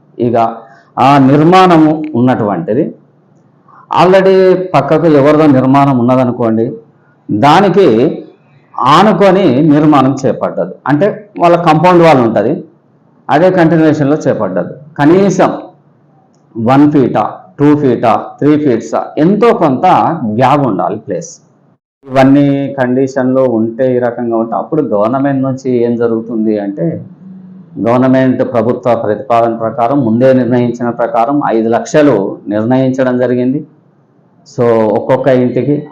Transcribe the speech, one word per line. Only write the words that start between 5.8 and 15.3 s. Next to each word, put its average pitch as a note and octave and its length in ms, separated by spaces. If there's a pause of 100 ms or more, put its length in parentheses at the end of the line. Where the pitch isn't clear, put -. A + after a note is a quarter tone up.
ఉన్నదనుకోండి, A#2+ 680 (600)
దానికి E3 560 (1120)
ఆనుకొని F#3+ 500 (260)
నిర్మాణం C#3+ 420 (100)
చేపట్టదు. F#2 480 (160)
అంటే F#3 400 (100)
వాళ్ళ E3+ 160
కాంపౌండ్ E3+ 480
వాల్ D3 240
ఉంటది, A2 360 (680)
అదే E3 220
కంటిన్యూయేషన్‌లో D#3 680 (100)
చేపట్టదు. F#2 460 (260)
కనీసం E3+ 520 (1160)